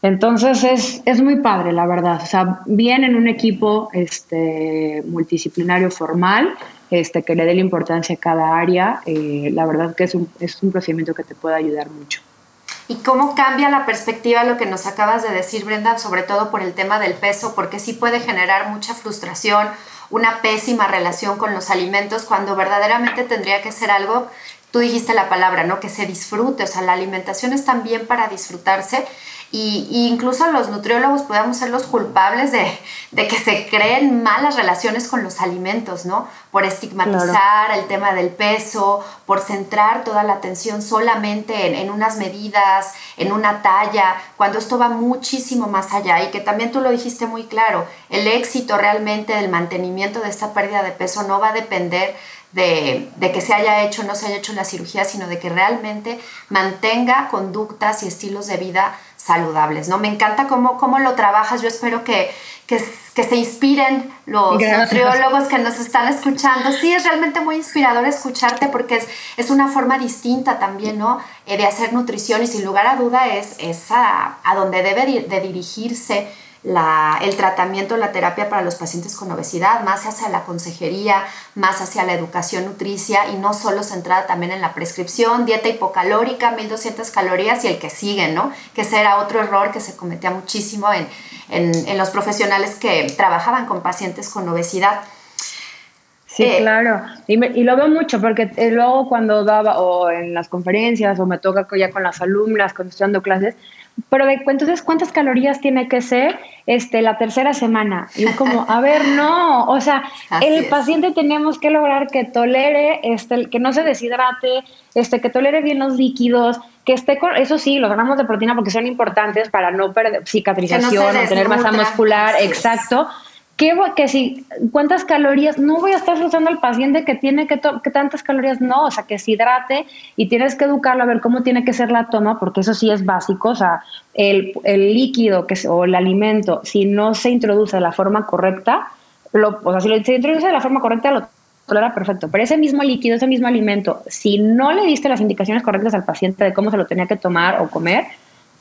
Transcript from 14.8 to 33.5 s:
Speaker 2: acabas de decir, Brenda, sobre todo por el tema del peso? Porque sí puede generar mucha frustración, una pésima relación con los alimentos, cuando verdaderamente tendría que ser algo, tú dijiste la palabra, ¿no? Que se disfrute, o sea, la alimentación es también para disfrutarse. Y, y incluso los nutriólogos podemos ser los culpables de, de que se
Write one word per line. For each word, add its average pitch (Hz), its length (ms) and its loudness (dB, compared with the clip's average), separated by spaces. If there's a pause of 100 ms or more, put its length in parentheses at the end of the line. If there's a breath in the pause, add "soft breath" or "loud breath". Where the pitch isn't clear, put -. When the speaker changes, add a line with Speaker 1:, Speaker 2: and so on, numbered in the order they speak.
Speaker 2:
acabas 214 380 0
de 220 60 -2
decir, 190 340 -4
Brenda, 214 340 0
sobre 185 240 -4
todo 202 300 -2
por 202 100 -4
el 180 100 -6
tema 196 280 -2
del 180 140 -2
peso? 202 420 -2
Porque 196 240 -4
sí 233 140 -8
puede 240 260 0
generar 196 480 0
mucha 214 260 -8
frustración, 208 720 -2 (440 loud breath)
una 226 300 0
pésima 220 460 0
relación 185 500 -2
con 214 160 -4
los 185 180 -6
alimentos, 202 520 -2
cuando 202 320 -2
verdaderamente 214 720 0
tendría 202 360 -2
que 214 120 -10
ser 208 180 -4
algo, 202 380 0 (420 loud breath)
tú 240 80 0
dijiste 233 360 0
la 190 140 2
palabra, 180 360 2
¿no? 185 160 -2
Que 202 80 -10
se 202 180 -6
disfrute, 214 560 -4
o 190 60 -2
sea, 185 140 -6
la 185 100 2
alimentación 190 600 -4
es 277 120 -2
también 226 420 -2
para 233 220 0
disfrutarse. 190 760 -4 (480 loud breath)
Y, 214 400 -4
y 240 160 2
incluso 247 420 0
los 254 200 0
nutriólogos 240 520 0
podemos 233 340 -2
ser 247 140 -4
los 254 140 -2
culpables 233 680 0
de, 214 160 2 (460 loud breath)
de 214 160 -2
que 220 100 0
se 202 300 -2